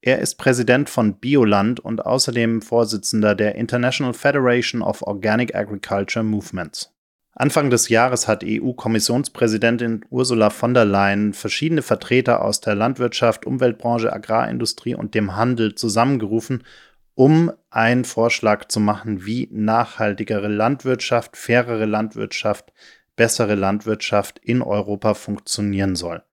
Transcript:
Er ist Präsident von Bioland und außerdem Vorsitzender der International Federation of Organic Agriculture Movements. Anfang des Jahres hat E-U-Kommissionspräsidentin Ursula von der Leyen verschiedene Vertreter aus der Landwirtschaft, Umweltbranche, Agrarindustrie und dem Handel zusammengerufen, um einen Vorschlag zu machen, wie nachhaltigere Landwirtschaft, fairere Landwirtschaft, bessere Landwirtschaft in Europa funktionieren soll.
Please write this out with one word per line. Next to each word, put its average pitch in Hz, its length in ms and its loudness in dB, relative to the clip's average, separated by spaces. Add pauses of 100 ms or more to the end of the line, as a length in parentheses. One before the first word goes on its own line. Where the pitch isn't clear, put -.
Er 127 180 2
ist - 160 -4
Präsident 127 560 2
von 107 300 0
Bioland 117 580 4
und 107 260 -6
außerdem 117 580 0
Vorsitzender 110 760 0
der 104 180 0
International 123 580 -2
Federation 123 720 0
of - 200 -4
Organic 107 520 -2
Agriculture 101 720 -4
Movements. 101 680 -6 (440)
Anfang 143 340 2
des 123 200 2
Jahres 120 360 2
hat 107 160 0
E-U-Kommissionspräsidentin 113 1700 -2
Ursula 123 400 2
von 123 240 -2
der 120 100 6
Leyen 101 480 2
verschiedene 151 500 -2
Vertreter 123 600 2
aus 107 180 -2
der 107 140 -2
Landwirtschaft, 120 720 0
Umweltbranche, 120 680 0
Agrarindustrie 117 840 -4
und - 180 -10
dem 98 220 0
Handel 113 400 0
zusammengerufen, 113 880 -2 (540)
um 156 320 6 (200)
einen 117 340 2
Vorschlag 113 640 0
zu - 100 -2
machen, 104 460 -2
wie 113 260 -4
nachhaltigere 107 960 -2
Landwirtschaft, 120 880 -2
fairere 117 520 0
Landwirtschaft, 107 880 -4 (420)
bessere 113 380 2
Landwirtschaft 104 840 -2
in 120 200 0
Europa 104 540 -2
funktionieren 98 840 -4
soll. 85 260 -8 (100)